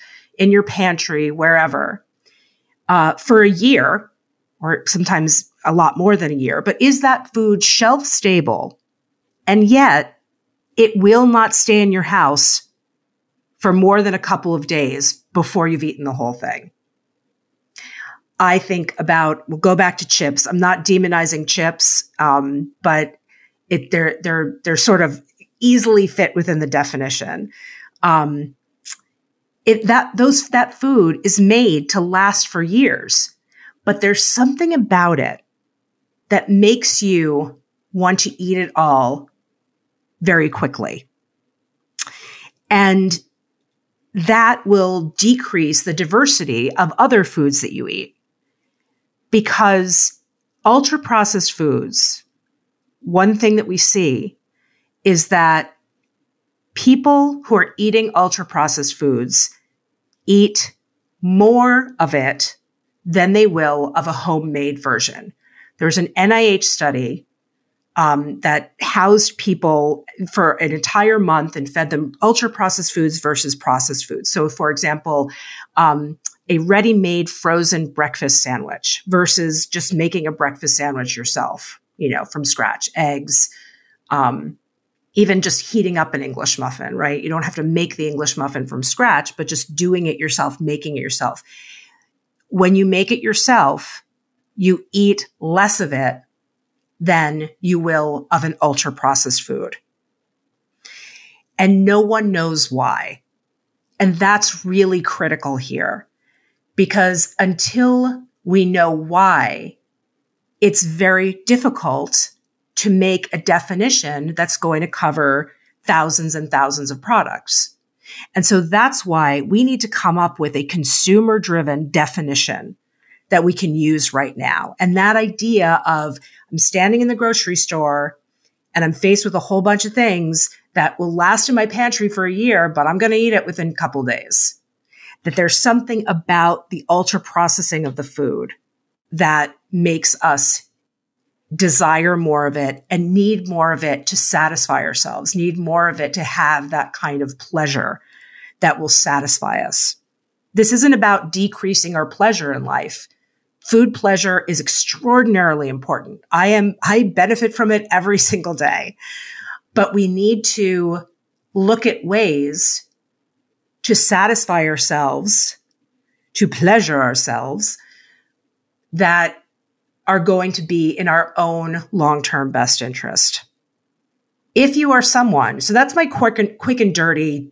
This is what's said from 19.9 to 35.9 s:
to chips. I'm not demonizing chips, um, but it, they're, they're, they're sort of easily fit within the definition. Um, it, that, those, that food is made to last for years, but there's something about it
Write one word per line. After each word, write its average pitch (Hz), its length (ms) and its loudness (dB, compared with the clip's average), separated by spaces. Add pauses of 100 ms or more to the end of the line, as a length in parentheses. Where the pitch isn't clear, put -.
to - 80 -10
chips. 143 400 -2
I'm 180 120 -2
not 180 260 2
demonizing 170 640 0
chips, - 600 -2 (120)
um, 143 520 0 (100)
but 156 340 0 (520)
it, 160 220 -4
they're, 165 320 -2
they're, 160 400 -4
they're 165 140 -2
sort 185 260 4
of 143 180 -2 (380)
easily 220 480 4
fit - 300 -2
within 165 240 -2
the 151 80 -4
definition. 135 840 -4 (540)
Um, 147 500 0 (1120)
it, 220 240 2
that, 233 280 0
those, 277 340 2
that 247 220 0
food 196 520 2
is 202 160 2
made 196 480 4
to 190 120 -2
last 185 460 0
for 170 160 -4
years, 202 720 0 (500)
but 202 160 0
there's 202 240 2
something 285 480 0
about 180 460 2
it - 220 -6 (880)